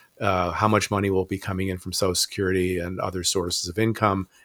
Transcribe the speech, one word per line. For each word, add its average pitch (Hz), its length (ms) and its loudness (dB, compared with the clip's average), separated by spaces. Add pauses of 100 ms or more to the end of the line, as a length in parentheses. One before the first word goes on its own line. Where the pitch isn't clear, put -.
(200)
Uh, 92 300 2
how 85 180 2
much 104 220 2
money 101 200 2
will 95 140 2
be 95 140 -4
coming 95 300 -4
in 92 100 -4
from 92 140 -10
Social 92 220 0
Security 92 640 0
and 87 220 -6
other 90 240 -4
sources 90 440 -2
of 85 100 -6
income? 107 500 2 (160)